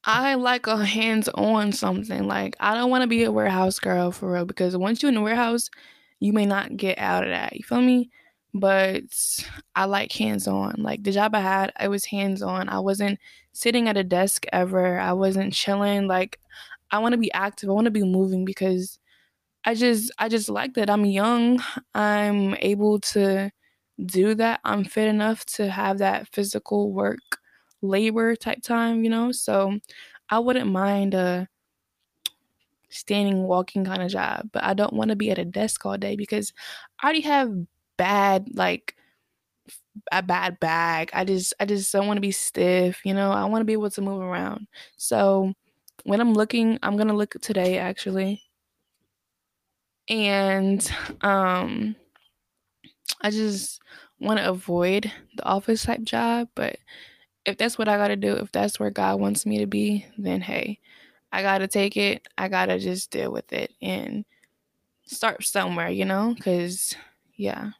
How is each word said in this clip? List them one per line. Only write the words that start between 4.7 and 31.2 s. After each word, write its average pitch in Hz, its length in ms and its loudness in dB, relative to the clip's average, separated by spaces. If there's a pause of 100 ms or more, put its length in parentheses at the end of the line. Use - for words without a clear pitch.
once 202 280 0
you're 285 60 4
in 247 60 4
the 214 60 0
warehouse, 233 480 0 (500)
you 202 140 2
may 208 140 4
not 196 280 -2
get 190 220 -2
out 185 260 0
of 185 60 -2
that. - 260 -4
You 220 80 -12
feel 240 180 0
me? 247 280 4 (420)
But 190 520 2 (720)
I 190 100 2
like 196 260 -2
hands-on. 196 680 -2
Like, 214 240 -4
the 202 80 0
job 214 240 2
I 208 60 2
had, 190 380 0
it 202 80 0
was 202 180 -2
hands-on. 190 600 -4
I 190 120 -4
wasn't 196 400 0 (340)
sitting 233 340 2
at 208 80 0
a 196 80 2
desk 185 480 0
ever. 180 480 2
I 185 140 0
wasn't 190 400 0
chilling. 202 540 0
Like, 185 320 -2 (500)
I 208 80 0
wanna 233 200 2
be 226 160 0
active. 196 360 -4
I 196 40 2
wanna 220 180 4
be 208 120 0
moving, 185 400 2
because 185 540 -2 (680)
I 226 100 2
just, 233 420 2
I 220 120 -2
just 220 200 0
like 247 240 -4
that. 208 160 0
I'm 208 160 4
young. 233 560 4 (320)
I'm 208 680 2
able 208 420 2
to 196 500 0 (520)
do 185 300 2
that. 226 300 0
I'm 202 200 0
fit 214 240 0
enough 214 380 0 (120)
to 202 120 0
have 196 300 -2
that 196 280 0
physical 208 640 -2
work, 202 460 -4 (460)
labor 220 520 2
type - 260 -6
time, 233 420 0
you 226 60 2
know? 233 220 0
So 202 480 0 (500)
I 214 80 2
wouldn't 240 340 2
mind 196 440 2
a 180 320 0 (1400)